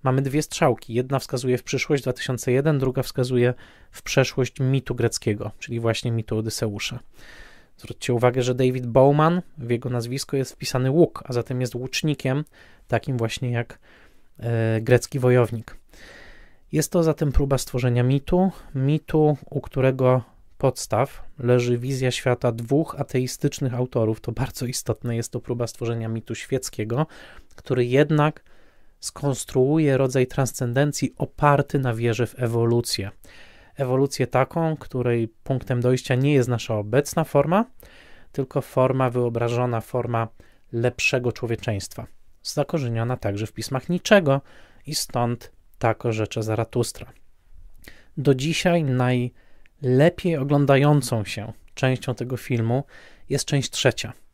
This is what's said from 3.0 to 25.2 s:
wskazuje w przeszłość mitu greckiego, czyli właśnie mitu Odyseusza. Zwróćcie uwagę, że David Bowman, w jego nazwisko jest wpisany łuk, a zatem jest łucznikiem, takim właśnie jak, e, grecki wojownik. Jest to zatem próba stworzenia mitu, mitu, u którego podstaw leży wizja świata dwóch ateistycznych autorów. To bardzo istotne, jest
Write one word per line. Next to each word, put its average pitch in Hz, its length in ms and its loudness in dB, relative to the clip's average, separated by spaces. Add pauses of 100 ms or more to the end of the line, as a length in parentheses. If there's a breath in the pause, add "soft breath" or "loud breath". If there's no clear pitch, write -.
wskazuje 123 500 2 (380 loud breath)
w - 100 -20
przeszłość - 580 0
mitu 131 360 0
greckiego, 117 640 -2
czyli 117 200 -8
właśnie 117 320 0
mitu 113 260 -2
Odyseusza. 110 640 -6 (800 loud breath)
Zwróćcie - 360 -6
uwagę, 123 300 2
że 123 120 0
David 127 320 0
Bowman, 147 540 6 (160)
w 123 120 -10
jego 120 200 0
nazwisko 123 480 -4
jest 131 160 -4
wpisany 131 380 -2
łuk, 160 340 4
a - 80 -10
zatem 123 280 -2
jest 123 140 -4
łucznikiem, 139 680 -2 (420 soft breath)
takim 127 300 -2
właśnie 117 340 -4
jak, 120 280 -6 (600 soft breath)
e, 113 420 0
grecki 123 380 2
wojownik. 123 580 2 (960 loud breath)
Jest 151 200 -2
to 175 120 4
zatem 156 280 2
próba 139 260 2
stworzenia 123 460 0
mitu, 180 480 2 (240 loud breath)
mitu, 151 640 2 (120)
u 143 120 -6
którego 131 600 2 (360)
podstaw - 680 -2 (160)
leży 123 380 2
wizja 127 340 -2
świata 123 400 0
dwóch 120 480 0
ateistycznych 131 760 -4
autorów. 120 480 -2
To - 100 -8
bardzo 127 340 -6
istotne, 120 500 -4
jest 117 160 -6